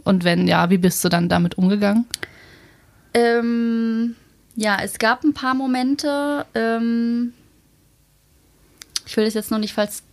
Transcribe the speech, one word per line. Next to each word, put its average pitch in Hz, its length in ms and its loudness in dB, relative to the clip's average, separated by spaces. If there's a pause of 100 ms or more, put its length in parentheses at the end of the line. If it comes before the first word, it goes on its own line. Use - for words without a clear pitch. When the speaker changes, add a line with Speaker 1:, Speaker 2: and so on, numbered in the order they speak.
Speaker 1:
und 185 200 2
wenn 175 240 2
ja, 170 220 2
wie 190 80 4
bist 180 260 2
du 180 60 4
dann 170 180 2
damit 175 300 2
umgegangen? 202 480 2 (1080)
Speaker 2:
Ähm, 233 1000 0 (420)
ja, 214 260 -2
es - 160 -8
gab 233 260 0
ein 294 100 2
paar 262 200 -4
Momente, 285 1000 -2
ähm, 233 760 -2 (1700)
ich - 100 -8
will 214 80 2
das 214 100 -2
jetzt 214 160 -6
noch 220 80 -2
nicht, 214 160 -6
falls 208 280 -4 (100)